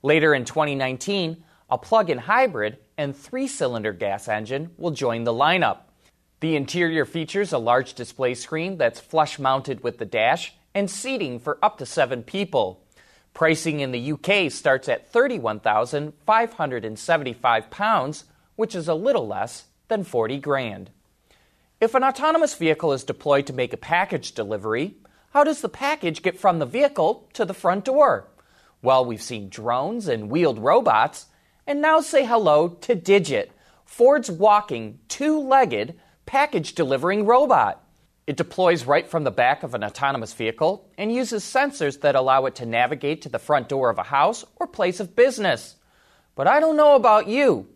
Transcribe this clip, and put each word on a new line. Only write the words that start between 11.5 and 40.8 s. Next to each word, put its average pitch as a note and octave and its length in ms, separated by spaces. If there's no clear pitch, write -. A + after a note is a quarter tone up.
up G#3+ 160
to C3+ 60
seven B2 380
people. D3 640
Pricing D#3+ 460
in C3 120
the B2 80
U C#3+ 160
K F#3+ 320
starts C3 400
at - 240
thirty-one F3 480
thousand B2 540
five A3+ 280
hundred B2+ 320
and G#2+ 120
seventy-five B2+ 720
pounds, F3+ 560
which A3 200
is E3 120
a E3+ 60
little F#3 340
less G2+ 380
than G#3 160
forty A#2+ 340
grand. B2+ 540
If A3+ 140
an B3+ 80
autonomous D4 500
vehicle D#3+ 400
is B2 100
deployed C#3+ 440
to C3+ 60
make B2 200
a - 40
package F3 560
delivery, A2 640
how D4 120
does D4+ 180
the A3+ 60
package F#3+ 540
get F3+ 180
from F3 200
the C#3+ 60
vehicle A#3 680
to A3+ 100
the F#3 120
front F#3+ 300
door? C4 420
Well, C3 220
we've A2+ 180
seen G#2 280
drones C#3 580
and A2 220
wheeled C#3+ 300
robots, B2 680
and C#4+ 140
now D#4 180
say C#4+ 240
hello F3+ 440
to F3 260
Digit, E3 580
Ford's C4 440
walking, E3+ 800
two-legged, C4 920
package-delivering F#3 1000
robot. A#3 580
It C#3 100
deploys E3+ 480
right D3 220
from D#3 160
the C3 80
back B2+ 320
of B2 100
an G#2+ 100
autonomous B2 500
vehicle D3+ 600